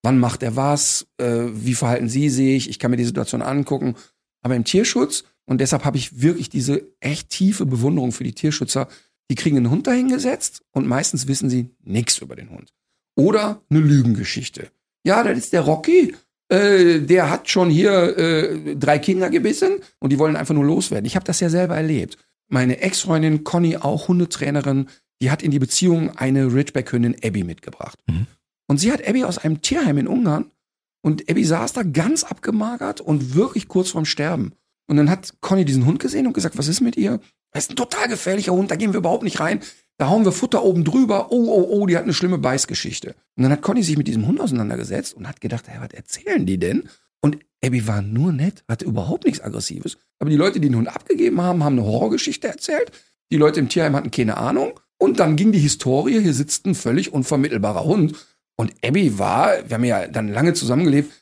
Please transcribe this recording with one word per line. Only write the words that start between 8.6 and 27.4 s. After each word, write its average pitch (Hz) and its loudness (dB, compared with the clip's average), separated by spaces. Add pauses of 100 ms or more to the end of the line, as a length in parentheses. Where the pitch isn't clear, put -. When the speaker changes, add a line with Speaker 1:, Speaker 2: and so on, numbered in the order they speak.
Speaker 1:
die 135 -2
kriegen 143 0
einen 120 2
Hund 180 0
dahingesetzt 254 -2 (100)
und 139 -2
meistens 131 -2
wissen 135 -2
sie 123 -2 (140)
nichts 110 -2
über 65 -14
den - -18
Hund. - -20 (440)
Oder 208 2
eine 151 4
Lügengeschichte. 127 2 (360)
Ja, 214 4
das 233 0
ist - -6
der 175 4
Rocky, 247 4 (340)
äh, 185 6
der 151 4
hat - -4
schon 180 4
hier, 180 4
äh, 156 0
drei 147 2
Kinder 185 0
gebissen 214 2 (220)
und 135 0
die 139 2
wollen 151 2
einfach 156 -2
nur 143 2
loswerden. 147 0
Ich - -6
habe 185 0
das - -2
ja 175 0
selber 170 0
erlebt. 156 -2 (300)
Meine 127 0
Ex-Freundin 160 0
Conny, 170 0
auch 151 -4
Hundetrainerin, 143 0 (360)
die 131 0
hat 151 -2
in 165 0
die 143 0
Beziehung 165 2
eine 131 2
Ridgeback-Hündin 123 0
Abby 101 -2